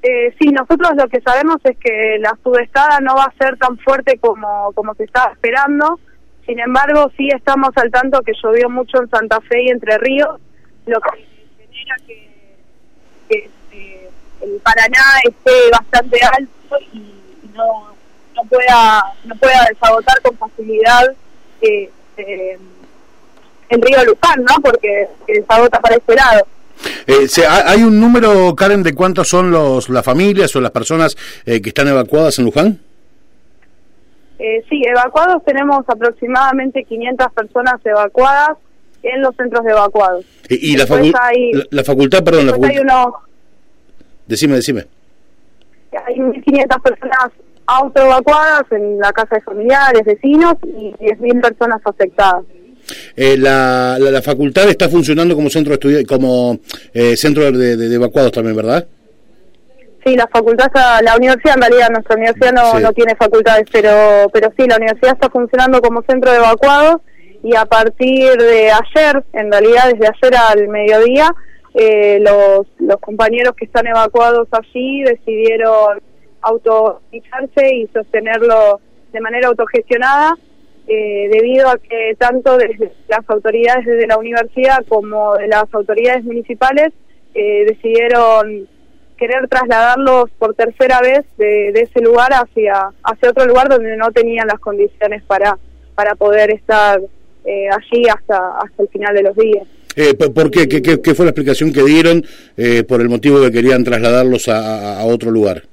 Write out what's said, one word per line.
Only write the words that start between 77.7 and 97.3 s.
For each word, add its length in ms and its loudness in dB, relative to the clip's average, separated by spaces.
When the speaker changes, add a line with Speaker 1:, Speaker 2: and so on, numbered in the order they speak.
Speaker 1:
y 120 -6
sostenerlo 920 0
de 80 -10
manera 300 -2
autogestionada, 840 -2
eh, 420 -4
debido 380 2
a 100 0
que 400 -6
tanto 400 0
desde 360 -2
las 200 -6
autoridades 560 -2
desde 220 -2
la 100 0
universidad 720 -2
como 480 -2
de 140 -4
las 240 0
autoridades 500 -2
municipales, 720 -2
eh, 340 -2
decidieron 1000 0
querer 320 -4
trasladarlos 880 0
por 160 -2
tercera 480 0
vez 240 2
de, 360 0
de 80 2
ese 200 -2
lugar 300 2
hacia, 600 -2
hacia 280 0
otro 140 2
lugar 220 4
donde 300 0
no 140 -2
tenían 360 -2
las 120 -4
condiciones 640 -4
para, 340 -2
para 200 -2
poder 360 2
estar, 500 0